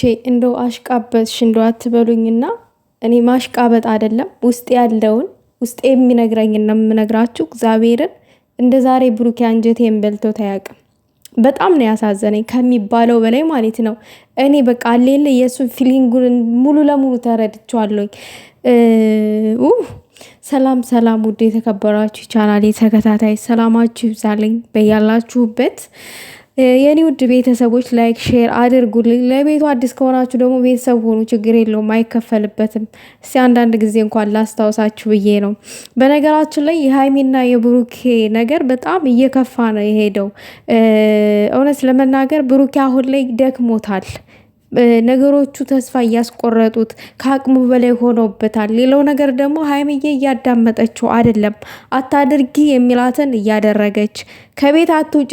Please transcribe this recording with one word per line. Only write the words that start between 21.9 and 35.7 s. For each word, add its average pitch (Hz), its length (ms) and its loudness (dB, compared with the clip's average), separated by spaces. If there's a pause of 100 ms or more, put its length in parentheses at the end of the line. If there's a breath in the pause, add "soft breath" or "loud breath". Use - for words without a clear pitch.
ቻናሌ 208 440 2
ተከታታይ 214 640 2
ሰላማችሁ 233 680 0
ይብዛልኝ 214 480 -2 (160)
በያላችሁበት። 220 1080 0 (720 loud breath)
እ፣ 262 140 0 (100)
የኔ 285 260 4
ውድ 311 240 0
ቤተሰቦች 247 680 0
ላይክ፣ 233 280 0
ሼር 233 340 0
አድርጉልኝ። 240 720 2
ለቤቱ 285 400 0
አዲስ 262 280 -2
ከሆናችሁ 254 440 -2
ደግሞ 254 220 2
ቤተሰብ 247 420 0
ሆኑ፣ 220 240 0
ችግር 226 300 0
የለውም፣ 214 340 0
አይከፈልበትም። 220 960 -4 (360 loud breath)
እስቲ - 200 -20
አንዳንድ 240 380 4
ጊዜ 214 220 -2
እንኳን 214 320 -2
ላስታውሳችሁ 214 800 -2
ብዬ 208 180 2 (120)
ነው። 202 140 -4 (440 loud breath)